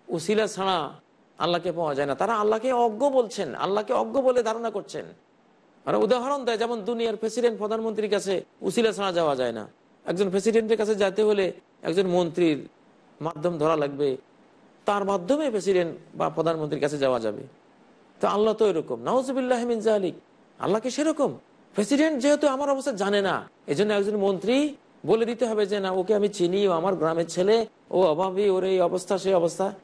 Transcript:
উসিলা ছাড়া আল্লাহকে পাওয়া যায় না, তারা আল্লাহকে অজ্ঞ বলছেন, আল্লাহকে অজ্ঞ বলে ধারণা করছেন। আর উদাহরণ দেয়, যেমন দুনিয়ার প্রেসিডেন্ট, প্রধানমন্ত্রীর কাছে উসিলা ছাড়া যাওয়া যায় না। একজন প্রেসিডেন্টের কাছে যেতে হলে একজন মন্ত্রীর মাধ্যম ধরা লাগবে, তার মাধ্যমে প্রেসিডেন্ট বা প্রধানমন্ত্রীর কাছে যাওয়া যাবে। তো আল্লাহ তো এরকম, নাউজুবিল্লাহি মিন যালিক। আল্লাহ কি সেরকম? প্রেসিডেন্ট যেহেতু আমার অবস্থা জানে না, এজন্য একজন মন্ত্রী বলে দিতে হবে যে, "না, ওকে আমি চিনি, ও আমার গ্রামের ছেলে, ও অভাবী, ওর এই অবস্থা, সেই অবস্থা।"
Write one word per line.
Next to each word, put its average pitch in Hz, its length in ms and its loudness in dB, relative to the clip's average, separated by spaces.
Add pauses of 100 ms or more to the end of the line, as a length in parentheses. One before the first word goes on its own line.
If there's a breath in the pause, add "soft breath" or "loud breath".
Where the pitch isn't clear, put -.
উসিলা 202 400 0
ছাড়া 185 460 -2 (440)
আল্লাহকে 175 340 -2
পাওয়া 156 240 -2
যায় 143 120 0
না, 135 80 -2
তারা 202 200 0
আল্লাহকে 220 360 0
অজ্ঞ 240 380 2
বলছেন, 202 460 0
আল্লাহকে 202 380 -2
অজ্ঞ 226 280 0
বলে 247 220 2
ধারণা 226 260 -4
করছেন। 160 360 -8 (800)
আর 185 100 -2
উদাহরণ 247 500 0
দেয়, 226 120 0
যেমন 226 240 -2
দুনিয়ার 226 360 -2
প্রেসিডেন্ট, 226 400 0
প্রধানমন্ত্রীর 208 540 -4
কাছে 190 340 0 (160)
উসিলা 220 300 2
ছাড়া 190 200 -2
যাওয়া 165 240 2
যায় 127 160 0
না। 107 160 -8 (380)
একজন 185 240 0
প্রেসিডেন্টের 214 480 2
কাছে 214 180 0
যেতে 196 280 2
হলে 202 300 2 (300)
একজন 185 240 0
মন্ত্রীর 170 600 0 (540)
মাধ্যম 165 360 -4
ধরা 156 180 2
লাগবে, 143 420 0 (680)
তার 202 200 0
মাধ্যমে 202 440 0
প্রেসিডেন্ট 180 480 0 (180)
বা 165 140 -2
প্রধানমন্ত্রীর 156 520 -2
কাছে 147 160 0
যাওয়া 131 220 0
যাবে। 110 240 -6 (760)
তো 202 80 0
আল্লাহ 208 260 2
তো 214 140 2
এরকম, 135 340 -2
নাউজুবিল্লাহি 247 640 -2
মিন 233 140 -2
যালিক। 208 340 0 (460)
আল্লাহ 214 220 0
কি 247 80 -4
সেরকম? 294 440 0 (400)
প্রেসিডেন্ট 277 480 2
যেহেতু 294 260 4
আমার 277 220 0
অবস্থা 269 220 -2
জানে 202 300 0
না, 156 280 -2 (180)
এজন্য 196 260 0
একজন 208 240 0
মন্ত্রী 208 580 0 (300)
বলে 220 200 2
দিতে 233 220 0
হবে 214 180 0
যে, 202 140 -2
"না, 190 120 -2
ওকে 190 240 0
আমি 202 140 2
চিনি, 190 380 0
ও 185 40 2
আমার 175 240 0
গ্রামের 165 320 0
ছেলে, 208 380 2 (240)
ও - 140 2
অভাবী, 185 460 2
ওর 185 140 2
এই 190 180 2
অবস্থা, 180 360 0
সেই 185 160 0
অবস্থা।" 180 400 0 (100)